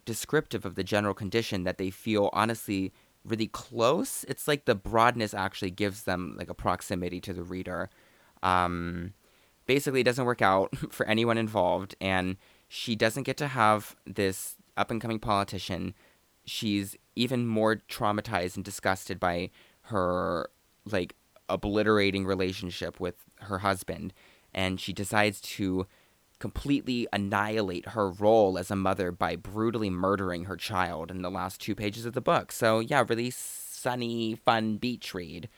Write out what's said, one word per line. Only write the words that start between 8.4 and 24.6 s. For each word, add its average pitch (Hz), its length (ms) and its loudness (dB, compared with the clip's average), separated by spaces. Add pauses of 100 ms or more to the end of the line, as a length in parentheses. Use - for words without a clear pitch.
Um, 87 720 0 (540)
basically, 135 340 2
it 117 40 2
doesn't 123 200 2
work 120 160 2
out 95 360 6
<laughs> - 120 -8
for - 160 -4
anyone 113 320 2
involved, 98 640 0
and 92 340 0 (320)
she - 280 -4
doesn't 113 280 0
get 131 140 -4
to 147 100 -2
have 107 480 4 (100)
this 95 500 -2 (200)
up-and-coming 113 440 -2
politician. 98 720 -2 (500)
She's 101 540 -2 (180)
even 120 300 2
more 110 300 4
traumatized 104 800 -2
and 95 100 -6
disgusted 95 540 -4
by 87 320 0 (320)
her, 90 680 0 (400)
like, 92 260 -2 (320)
obliterating 101 760 4
relationship 92 720 -4
with 90 160 -4 (260)
her 101 180 -4
husband, 92 540 -2 (400)
and 92 260 0